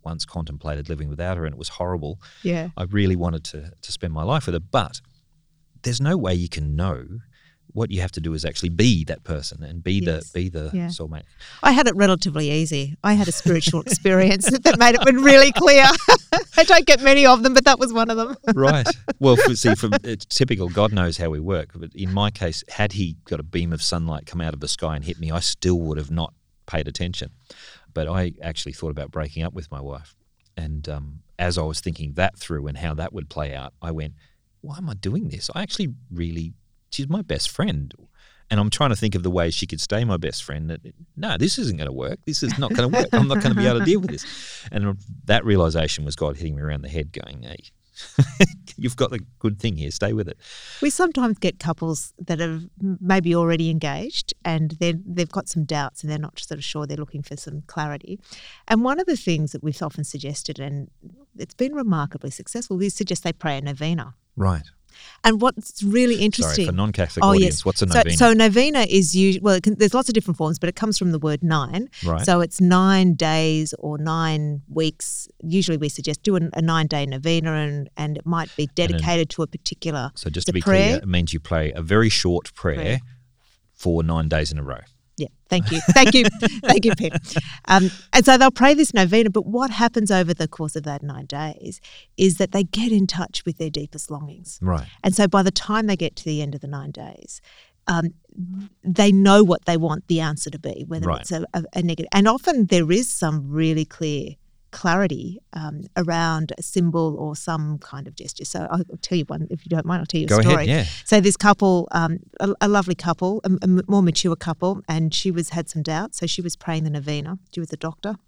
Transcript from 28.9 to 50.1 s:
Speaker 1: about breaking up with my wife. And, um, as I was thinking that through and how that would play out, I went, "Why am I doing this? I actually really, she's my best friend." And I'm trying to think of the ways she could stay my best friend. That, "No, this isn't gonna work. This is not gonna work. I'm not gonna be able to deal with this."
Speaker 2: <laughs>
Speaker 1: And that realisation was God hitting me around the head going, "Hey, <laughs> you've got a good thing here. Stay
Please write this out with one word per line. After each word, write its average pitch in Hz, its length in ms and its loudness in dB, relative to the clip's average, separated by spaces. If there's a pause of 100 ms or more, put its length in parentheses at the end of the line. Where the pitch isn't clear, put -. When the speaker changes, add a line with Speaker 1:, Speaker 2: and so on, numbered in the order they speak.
Speaker 1:
about 73 220 -10
breaking 78 320 -6
up 82 80 -8
with 82 180 -14
my 80 100 -12
wife. 71 360 -16 (400)
And, 76 320 -8
um, 73 320 -12 (180)
as 87 180 -2
I 82 60 -2
was 78 180 -4
thinking 78 340 -8
that 90 220 -2
through 73 300 -8
and 76 120 -8
how 80 160 -6
that 80 180 -8
would 76 180 -12
play 73 240 -8
out, 67 260 -14
I 82 120 -10
went, 78 220 -8 (460)
"Why 143 180 -18
am 175 120 -8
I 110 40 -10
doing 117 340 -6
this? 123 260 -10
I 180 80 -6
actually 202 260 -6 (240)
really, 82 400 -6 (380)
she's 139 180 -8
my 190 140 -4
best - 280 -6
friend." 131 420 -6 (580)
And 104 100 2
I'm 107 100 0
trying 139 200 0
to 104 60 0
think 107 180 -2
of 87 80 -2
the 90 80 0
ways 85 240 0
she - 120 -4
could 78 140 -10
stay 110 240 -2
my 101 140 0
best 73 260 -6
friend. 78 260 -8
That, 80 100 -10 (360)
"No, 160 220 -6
this 160 200 0
isn't 131 200 -4
gonna 71 140 -6
work. 65 340 -8
This - 160 -4
is 120 160 -4
not 143 160 -4
gonna 123 140 2
work. 233 240 0
I'm - 160 4
not 165 140 0
gonna 110 120 2
be 101 120 2
able 120 140 2
to 117 40 0
deal 190 160 4
with 185 100 -4
this." - 140 -10 (420)
Speaker 2:
<laughs> - 60 -14
Speaker 1:
And 101 240 -2 (280)
that 107 200 2
realisation 80 600 0
was 73 100 -6
God 73 220 -4
hitting 78 200 -8
me 71 60 -8
around 73 200 -6
the 69 80 -14
head 78 220 -8
going, - 300 -16
"Hey, - 220 -18 (320)
<laughs> - 240 -4 (560)
you've 123 200 -6
got - 160 -2
a 113 80 -8 (180)
good 104 200 -2
thing 104 180 -4
here. 73 140 -6
Stay 101 220 -4